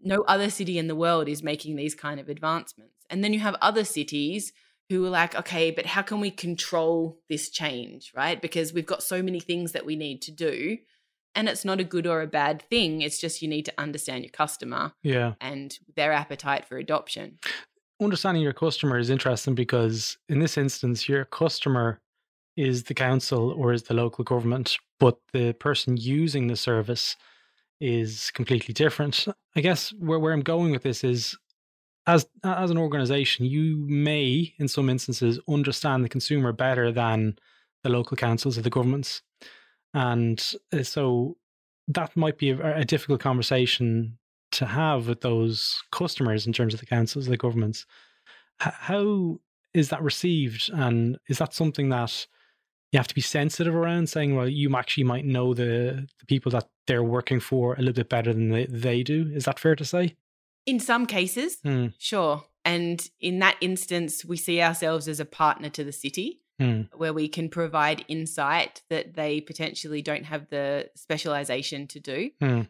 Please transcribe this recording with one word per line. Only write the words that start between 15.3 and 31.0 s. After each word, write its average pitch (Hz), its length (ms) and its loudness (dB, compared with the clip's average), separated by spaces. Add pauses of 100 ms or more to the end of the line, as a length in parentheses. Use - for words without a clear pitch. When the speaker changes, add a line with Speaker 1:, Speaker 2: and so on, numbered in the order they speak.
Speaker 1:
and 139 380 -10 (160)
their 151 180 2
appetite 143 520 -2
for - 120 -12
adoption. 139 600 -6 (640)
Speaker 2:
Understanding 185 400 2
your 143 100 2
customer 139 460 0
is 120 120 2
interesting 131 440 0
because 113 640 0 (100)
in 143 120 2
this 156 180 2
instance, 131 500 0
your 139 160 2
customer 127 760 0 (560)
is 131 280 0
the 120 100 -6
council 127 580 2
or 123 200 2
is 117 120 0
the 120 100 -2
local 117 300 0
government, 120 520 0 (220)
but 123 220 8 (120)
the 120 200 2
person 127 440 0
using 135 520 0
the 117 80 0
service 117 600 0 (640)
is 117 520 -2
completely 120 420 0
different. 147 520 2 (280)
I 160 60 2
guess 170 320 0
where, 165 260 0
where 156 140 2
I'm 151 100 2
going 165 300 2
with 131 100 -2
this 131 220 -2